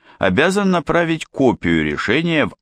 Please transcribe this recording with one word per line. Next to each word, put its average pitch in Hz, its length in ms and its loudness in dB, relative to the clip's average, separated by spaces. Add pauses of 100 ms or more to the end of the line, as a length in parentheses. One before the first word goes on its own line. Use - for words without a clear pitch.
(180)
обязан 185 540 2
направить 165 540 -2
копию 87 600 0
решения 127 640 -2
в - 140 -14